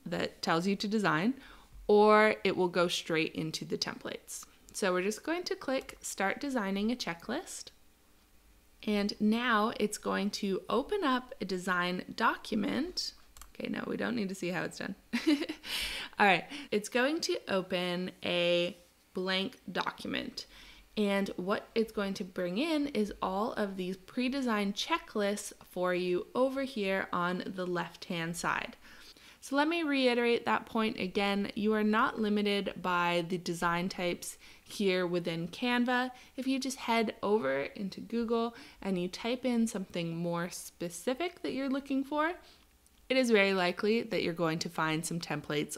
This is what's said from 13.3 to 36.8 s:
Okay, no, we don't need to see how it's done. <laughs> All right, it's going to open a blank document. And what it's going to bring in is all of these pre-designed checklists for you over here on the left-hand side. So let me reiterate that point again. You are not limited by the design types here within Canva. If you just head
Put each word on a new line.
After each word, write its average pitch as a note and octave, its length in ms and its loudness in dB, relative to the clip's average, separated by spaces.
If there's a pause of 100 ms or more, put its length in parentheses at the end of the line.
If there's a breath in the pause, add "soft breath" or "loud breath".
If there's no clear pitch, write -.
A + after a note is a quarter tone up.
Okay, - 160 -8
no, - 160 -4
we - 100 -2
don't G#3 180 -2
need G#3 140 -2
to F#3+ 60 -8
see F3 160 -6
how E3+ 140 -4
it's E3+ 120 -8
done. - 180 -8 (200)
<laughs> A#3+ 120 -4 (920 loud breath)
All G#3 80 6
right, F#3 180 6 (260 loud breath)
it's G#3 200 -2
going C#4 320 0
to - 160 -2 (100)
open F3+ 640 -2 (120)
a F3 540 2 (380)
blank F#3 460 -2 (120)
document. - 720 -6 (540 loud breath)
And G3 380 2
what F#3+ 380 -4
it's A3 180 0
going G3 220 -4
to G3 100 -6
bring F3+ 340 -4
in D4+ 300 0
is G#3+ 340 -2
all F#3+ 320 0
of G3 240 -2
these F#3 180 -4
pre-designed A#3+ 760 0
checklists G#3 800 -2 (160)
for F3+ 240 0
you F3+ 400 0
over C4+ 300 0
here G3 500 -2
on F3+ 320 0
the F#3 200 -4
left-hand E3+ 720 -4
side. - 400 -2 (640 loud breath)
So - 160 -6
let D4 120 4
me E4+ 160 2
reiterate B3 600 4
that A3 220 0
point A3 320 0
again. G3+ 560 0
You G#3 200 2
are G#3+ 100 4
not A3 360 4
limited G#3 640 2
by F3 460 2
the F3+ 100 0
design F3 500 0
types - 500 -4 (260 loud breath)
here F#3 420 2
within E3+ 400 -2
Canva. B3 640 0 (260 loud breath)
If C4 120 -4
you C4 100 2
just C4 200 -4
head A3+ 440 0